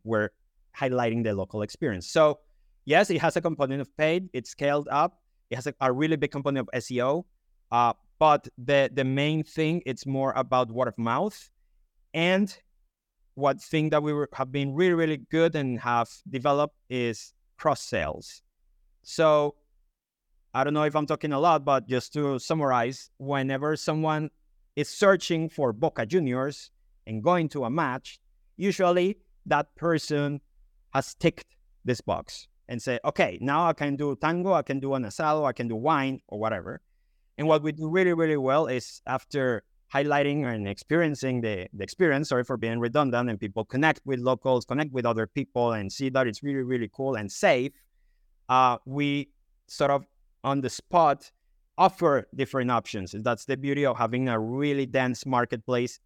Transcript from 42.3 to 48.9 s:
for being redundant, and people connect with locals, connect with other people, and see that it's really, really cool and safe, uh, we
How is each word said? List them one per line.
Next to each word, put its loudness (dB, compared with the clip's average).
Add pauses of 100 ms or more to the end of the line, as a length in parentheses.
for -4
being -2
redundant, 0
and -4
people -6
connect 0
with -2
locals, 0
connect -4
with -2
other 0
people, -2
and -4
see -4
that 2
it's -6
really, -4
really -2
cool -4
and -6
safe, 2 (760)
uh, 4
we -4 (380)